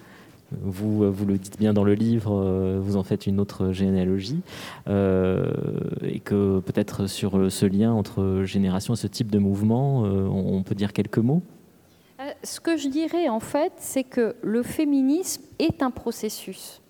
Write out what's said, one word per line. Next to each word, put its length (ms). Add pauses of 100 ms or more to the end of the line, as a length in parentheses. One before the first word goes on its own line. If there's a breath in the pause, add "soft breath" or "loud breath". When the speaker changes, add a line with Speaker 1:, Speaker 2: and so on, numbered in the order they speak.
(640 loud breath)
Speaker 1:
vous, 420
euh, 60
vous 160
le 100
dites 220
bien 160
dans 100
le 100
livre, 400
euh, 460
vous 160
en 80
faites 220
une 140
autre 320
généalogie, 680 (480 loud breath)
euh, 640 (500)
et 180
que 400
peut-être 460
sur, 320
euh, 120
ce 160
lien 260
entre 520
générations 500
et 40
ce 80
type 240
de 80
mouvement, 640
euh, 220
on, 300
on 60
peut 120
dire 180
quelques 260
mots. 240 (800 soft breath)
Speaker 2:
Euh, 40 (180)
ce 180
que 160
je 120
dirais, 420
en 100
fait, 360
c'est 280
que 380
le 200
féminisme 800 (160)
est 240
un 80
processus. 1000